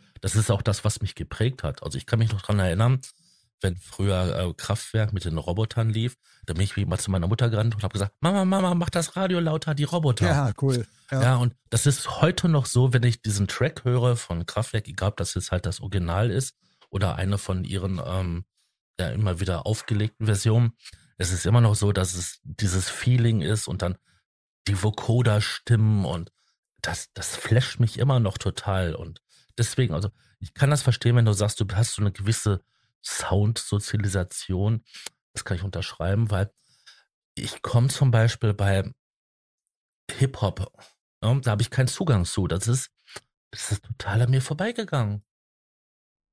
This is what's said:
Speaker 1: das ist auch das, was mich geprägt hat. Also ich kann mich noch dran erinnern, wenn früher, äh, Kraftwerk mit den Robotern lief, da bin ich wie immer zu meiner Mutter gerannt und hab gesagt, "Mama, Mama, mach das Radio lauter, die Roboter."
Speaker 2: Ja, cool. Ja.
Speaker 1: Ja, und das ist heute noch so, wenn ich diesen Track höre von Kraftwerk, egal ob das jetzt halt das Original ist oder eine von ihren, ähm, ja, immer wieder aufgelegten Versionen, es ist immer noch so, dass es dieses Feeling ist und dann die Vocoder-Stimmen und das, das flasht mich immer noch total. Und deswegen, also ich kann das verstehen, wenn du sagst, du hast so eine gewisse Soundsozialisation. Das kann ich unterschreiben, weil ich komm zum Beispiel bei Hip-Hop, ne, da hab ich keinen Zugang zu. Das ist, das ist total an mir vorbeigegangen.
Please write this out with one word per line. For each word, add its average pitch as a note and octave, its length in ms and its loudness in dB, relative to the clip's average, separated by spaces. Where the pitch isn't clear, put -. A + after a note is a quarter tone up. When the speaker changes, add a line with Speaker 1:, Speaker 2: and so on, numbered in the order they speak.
Speaker 1:
das G2 140 -2
ist A2 160 2
auch G2+ 100 0
das, - 220 -2
was - 180 -2
mich G2 140 -4
geprägt - 480 -4
hat. D2+ 200 -6
Also C#2+ 140 -6
ich - 80 -8
kann A2+ 140 2
mich A2 120 2
noch G2+ 100 -2
dran G#2 180 0
erinnern, A2+ 420 2
wenn F#2 160 0
früher, F#2 600 -2
äh, F2 160 -2
Kraftwerk G#2 600 -2
mit F2+ 120 -4
den D#2+ 120 -4
Robotern A2 520 -2
lief, A2+ 260 -2
da E2+ 80 -6
bin F2+ 100 0
ich - 120 -2
wie G2+ 80 0
immer E2+ 140 0
zu - 140 -4
meiner F2+ 160 0
Mutter A2+ 220 0
gerannt A2 260 0
und G2+ 80 -4
hab F#2+ 100 -4
gesagt, G2+ 280 -4
"Mama, F#3+ 240 2
Mama, F#3 300 2
mach E3+ 140 0
das E3 260 -2
Radio F#3 240 0
lauter, D#3 360 -2
die D3 100 -2
Roboter." D#3+ 400 2
Speaker 2:
Ja, C#3+ 360 2
cool. B2+ 240 0
Ja. C3 120 0
Speaker 1:
Ja, B2+ 140 6
und A#2+ 180 0
das - 160 2
ist - 360 0
heute E3+ 260 4
noch D3 200 4
so, B2+ 260 4
wenn A#2+ 100 4
ich A#2+ 180 2
diesen G2+ 260 0
Track - 360 -2
höre B2 320 2
von E2+ 300 -4
Kraftwerk, - 420 -4
egal F#2 220 -2
ob - 80 -4
das - 160 -4
jetzt - 180 -4
halt F2+ 140 0
das - 160 -4
Original F#2+ 500 0
ist C3 240 -4
oder G2 260 0
eine G2 220 0
von F#2 260 -4
ihren, F#2+ 420 -4
ähm, F2+ 400 -4
ja, E2+ 100 -2
immer F2+ 300 0
wieder F2 260 -4
aufgelegten G#2+ 640 -2
Versionen, A2+ 460 4
es F2+ 140 -2
ist F2+ 140 -2
immer A2+ 140 6
noch A2 160 6
so, G2+ 160 2
dass F#2 220 0
es - 300 -8
dieses F#2 460 -2
Feeling A#2 520 2
ist G#2 260 -2
und F#2 140 -6
dann F#2 160 -2
die F#2+ 120 0
Vocoder-Stimmen G#2+ 1200 2
und E2+ 260 -4
das, - 320 -8
das - 220 -8
flasht - 460 0
mich - 160 0
immer C3 240 2
noch G2+ 160 0
total. F#2 580 -2
Und E2 260 -14
deswegen, A#2 360 0
also F#2+ 180 -4
ich - 140 -16
kann C#3 160 2
das D3 120 2
verstehen, A#2+ 360 2
wenn A#2 80 6
du G#2+ 80 4
sagst, G#2 260 0
du G2 140 -2
hast A2 200 0
so - 80 -6
eine G2+ 120 0
gewisse G2+ 500 -2
Soundsozialisation. G2+ 1800 -2
Das - 100 -8
kann F2+ 140 -4
ich E2+ 60 -8
unterschreiben, F#2+ 680 -2
weil G2+ 220 0
ich - 260 -10
komm A#2+ 280 2
zum C3+ 220 2
Beispiel A2+ 420 2
bei G2 400 0
Hip-Hop, - 600 -2
ne, B2 200 2
da A#2+ 100 0
hab G#2 100 2
ich - 80 -2
keinen C3 180 2
Zugang A#2+ 380 2
zu. F#2 220 -2
Das F2 200 -2
ist, B2+ 240 -2
das - 200 -10
ist - 120 -4
total - 380 -2
an B2 100 2
mir C3 100 4
vorbeigegangen. D3+ 800 -4